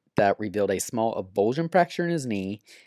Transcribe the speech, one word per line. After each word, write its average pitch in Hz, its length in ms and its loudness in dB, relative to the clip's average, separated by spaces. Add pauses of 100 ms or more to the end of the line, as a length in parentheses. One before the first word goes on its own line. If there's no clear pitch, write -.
(160)
that 101 240 4
revealed 101 320 0
a 92 80 0
small 113 340 -2
avulsion 113 560 0
fracture 175 340 2
in 170 60 -2
his 151 160 -2
knee, 101 340 -4 (260)